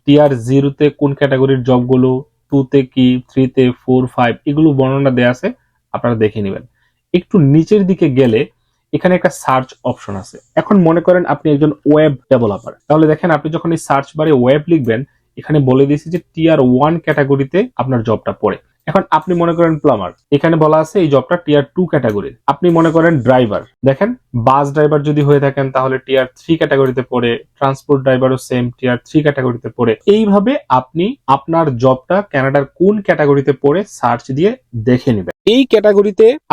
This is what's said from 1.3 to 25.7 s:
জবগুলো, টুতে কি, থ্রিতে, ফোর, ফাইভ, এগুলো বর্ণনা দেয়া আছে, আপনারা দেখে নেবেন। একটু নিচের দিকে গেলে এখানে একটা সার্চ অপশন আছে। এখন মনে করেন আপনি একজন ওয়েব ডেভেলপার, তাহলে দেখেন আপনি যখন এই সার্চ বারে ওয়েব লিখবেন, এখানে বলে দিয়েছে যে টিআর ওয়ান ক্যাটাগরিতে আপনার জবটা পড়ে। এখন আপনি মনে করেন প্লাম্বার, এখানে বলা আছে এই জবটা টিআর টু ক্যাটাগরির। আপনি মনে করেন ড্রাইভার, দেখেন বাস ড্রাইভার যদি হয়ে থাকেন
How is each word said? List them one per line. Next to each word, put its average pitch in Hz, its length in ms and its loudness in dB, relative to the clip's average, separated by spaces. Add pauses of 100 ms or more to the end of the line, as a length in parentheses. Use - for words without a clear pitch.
জবগুলো, 127 440 2 (380)
টুতে 139 320 0 (120)
কি, 127 140 2 (220)
থ্রিতে, 131 360 0 (160)
ফোর, 127 220 0 (120)
ফাইভ, 120 180 0 (160)
এগুলো 156 200 2 (100)
বর্ণনা 135 380 0
দেয়া 123 160 2
আছে, 180 140 -8 (460)
আপনারা 120 320 -4
দেখে 107 220 -4
নেবেন। - 180 -10 (480)
একটু 180 220 -2 (180)
নিচের 165 360 2
দিকে 175 180 0 (120)
গেলে 120 200 2 (540)
এখানে 180 220 0
একটা 175 160 -2 (100)
সার্চ 131 280 -2 (200)
অপশন 104 320 -10
আছে। - 160 -20 (240)
এখন 208 140 0 (120)
মনে 165 200 2
করেন 180 160 2 (100)
আপনি 151 160 -6
একজন 151 220 2 (180)
ওয়েব 151 240 4 (180)
ডেভেলপার, 117 420 0 (140)
তাহলে 156 240 2
দেখেন 160 260 -2
আপনি 151 180 -8
যখন 165 200 -6
এই 160 120 -8
সার্চ 139 200 -2 (100)
বারে 156 140 0 (100)
ওয়েব 139 300 2
লিখবেন, 123 300 0 (360)
এখানে 156 200 -4 (120)
বলে 135 180 4
দিয়েছে 147 260 -4
যে 170 60 -6 (140)
টিআর 160 260 0 (120)
ওয়ান 143 220 2 (120)
ক্যাটাগরিতে 139 540 -2 (220)
আপনার 131 260 -4
জবটা 107 340 -4
পড়ে। 95 160 -2 (300)
এখন 190 160 0 (140)
আপনি 180 240 -4
মনে 170 160 0
করেন 165 160 0 (100)
প্লাম্বার, 107 280 0 (240)
এখানে 165 280 0
বলা 156 200 2
আছে - 200 -10
এই 147 100 0
জবটা 135 220 0 (100)
টিআর 147 200 2 (100)
টু 185 160 -2
ক্যাটাগরির। 110 440 -4 (160)
আপনি 175 160 -2 (100)
মনে 165 180 2
করেন 165 180 2 (120)
ড্রাইভার, 120 360 0 (260)
দেখেন 190 220 0 (380)
বাস 139 180 2 (100)
ড্রাইভার 151 340 2
যদি 147 180 0
হয়ে 143 180 2
থাকেন 139 200 -2 (100)